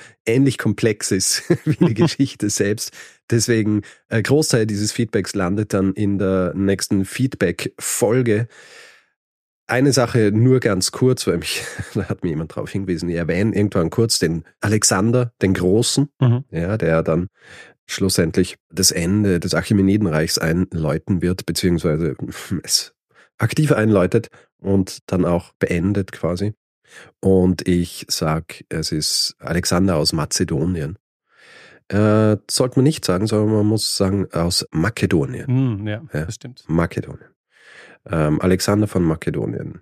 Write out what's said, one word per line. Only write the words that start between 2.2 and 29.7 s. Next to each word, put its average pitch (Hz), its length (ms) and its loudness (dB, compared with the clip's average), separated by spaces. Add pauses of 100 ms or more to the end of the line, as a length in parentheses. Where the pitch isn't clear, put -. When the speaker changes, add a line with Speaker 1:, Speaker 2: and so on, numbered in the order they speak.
Speaker 1:
selbst. 104 420 -2 (380)
Deswegen, 107 520 2 (260)
äh, 113 140 0
Großteil 135 440 2
dieses 104 260 -2
Feedbacks 110 420 -4
landet 101 400 -2
dann 95 200 2
in 101 240 -2
der 95 360 0
nächsten 98 500 0
Feedback-Folge. 117 1400 -2 (1200)
Eine 131 260 2
Sache 113 400 2
nur 123 280 4
ganz 95 320 0
kurz, 127 340 0
weil 85 120 0
mich, - 240 -6 (160)
<laughs> - 160 -12
da 98 140 -2
hat - 140 -6
mir 87 80 -2
jemand 80 240 -6
drauf - 160 -8
hingewiesen, 90 380 -4
ich 85 80 -2
erwähne 85 400 0
irgendwann 98 340 2
kurz - 300 0
den 82 240 -2 (160)
Alexander, 113 720 2 (100)
den 95 120 4
Großen, 104 540 2 (120)
Speaker 2:
Mhm. 123 300 4
Speaker 1:
ja, 85 280 -2
der 82 240 2
dann 82 260 0 (580)
schlussendlich 92 720 0 (140)
das 95 220 0
Ende 92 480 0
des 87 140 -4
Achämenidenreichs 95 840 2
einläuten 82 840 -2
wird, 90 220 -2
beziehungsweise 82 720 0 (240)
<laughs> - 240 -8
es - 320 -4 (420)
aktiv 147 360 0
einläutet 107 560 2 (300)
und 98 480 0
dann 87 180 0
auch 85 340 -2
beendet 95 540 -2
quasi. 90 420 -4 (640)
Und 92 480 4
ich 87 400 -2
sag, - 600 -6
es 80 200 -6
ist - 480 -2
Alexander 90 580 0